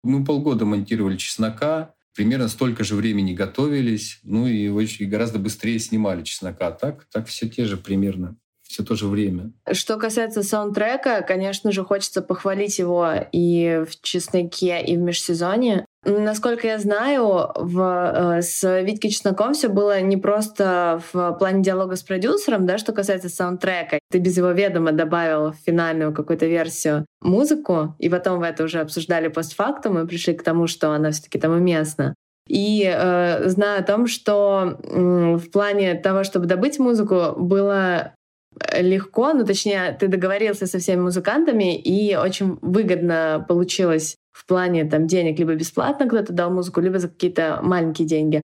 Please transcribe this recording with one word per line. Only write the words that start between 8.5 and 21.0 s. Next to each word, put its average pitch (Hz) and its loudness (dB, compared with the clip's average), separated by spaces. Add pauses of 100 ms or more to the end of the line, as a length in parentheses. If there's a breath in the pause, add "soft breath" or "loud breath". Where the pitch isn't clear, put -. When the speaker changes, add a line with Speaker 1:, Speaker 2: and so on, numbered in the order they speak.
Speaker 1:
всё - -10
то 113 -2
же 101 -4
время. 101 -2 (180)
Speaker 2:
Что - -2
касается 220 -2
саундтрека, 208 0
конечно 190 -2
же, 190 -2
хочется 196 -2
похвалить 196 -2
его 175 0 (200)
и 170 2
в - -18
«Чесноке», 175 -2
и - 0
в 175 2
«Межсезонье». 175 0 (240)
Насколько 214 0
я 214 -2
знаю, 208 2
в, 175 -2 (580)
э, - 2
с - -4 (200)
Витькой 214 -2
Чесноком 208 0
всё 269 0
было 202 2
не 190 2
просто 190 0 (100)